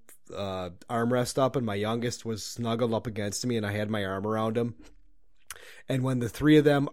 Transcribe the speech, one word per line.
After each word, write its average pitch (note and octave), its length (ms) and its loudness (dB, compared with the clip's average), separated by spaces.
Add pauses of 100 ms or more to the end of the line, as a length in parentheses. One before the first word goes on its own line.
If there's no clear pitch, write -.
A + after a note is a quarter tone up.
(360)
uh, F#2 360 -6 (180)
armrest A#2+ 480 0
up, C3 180 2
and B2 100 -2
my G#2 100 -2
youngest A2+ 500 -2
was A2 180 -6
snuggled A#2 500 -2
up G#2+ 140 -2
against G#2 380 -4
me, A#2+ 100 0
and G#2+ 100 -2
I G2+ 60 -2
had G#2 180 -2
my G#2+ 140 -2
arm F#2+ 240 -4
around A2 300 0
him. A#2 180 -2 (1120)
And C3 160 0
when C3 160 0
the A#2 100 -2
three D3+ 280 6
of C#3+ 80 8
them C#3+ 280 4